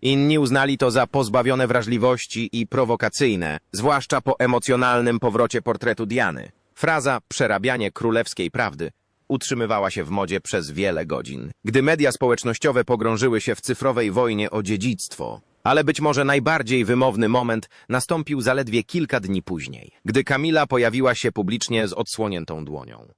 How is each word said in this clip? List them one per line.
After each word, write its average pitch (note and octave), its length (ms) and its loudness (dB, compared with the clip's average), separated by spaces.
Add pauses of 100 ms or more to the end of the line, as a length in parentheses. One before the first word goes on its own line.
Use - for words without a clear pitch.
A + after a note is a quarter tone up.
Inni C#3 360 4
uznali C#3 400 2
to C3 120 4
za A#2+ 160 4
pozbawione B2+ 600 2
wrażliwości A#2 840 0
i A2+ 140 -2
prowokacyjne, A2 920 0 (140)
zwłaszcza C3+ 480 0
po C3 180 0
emocjonalnym B2 800 2
powrocie A#2 440 0
portretu A2+ 440 -2
Diany. G2 460 -4 (220)
Fraza C#3 440 0 (100)
„przerabianie A2 640 0
królewskiej A2+ 600 -2
prawdy” E2 400 -4 (380)
utrzymywała A2+ 640 0
się F2+ 140 -4
w D2 60 -10
modzie F#2+ 300 -2
przez E2 300 -4
wiele E2+ 360 -2
godzin. C2+ 440 -8 (140)
Gdy A2+ 180 2
media D3 300 4
społecznościowe A#2+ 720 0
pogrążyły A2+ 560 2
się A2+ 140 -2
w - 60 -16
cyfrowej B2 500 0
wojnie G#2+ 400 0
o G#2+ 120 -2
dziedzictwo, G2 760 -4 (240)
ale D3 200 4
być D3 160 0
może C#3+ 240 2
najbardziej C3+ 600 2
wymowny A#2 440 2
moment A#2 400 0 (200)
nastąpił D3 520 -2
zaledwie A#2+ 420 0
kilka C#3+ 380 -2
dni F#2+ 220 -2
później, C2+ 500 -10 (120)
gdy A#2 200 2
Kamila D3+ 420 2
pojawiła B2 480 2
się A2+ 180 -2
publicznie A2 560 -2
z F2 40 -6
odsłoniętą F2 720 -6
dłonią. A#1 540 -14